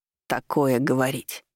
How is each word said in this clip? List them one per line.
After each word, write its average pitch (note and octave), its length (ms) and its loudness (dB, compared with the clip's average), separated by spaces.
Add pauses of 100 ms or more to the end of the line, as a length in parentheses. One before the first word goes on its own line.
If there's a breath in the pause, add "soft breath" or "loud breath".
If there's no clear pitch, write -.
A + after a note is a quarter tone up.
(320)
Такое C3 460 0
говорить. C3 680 -2 (120)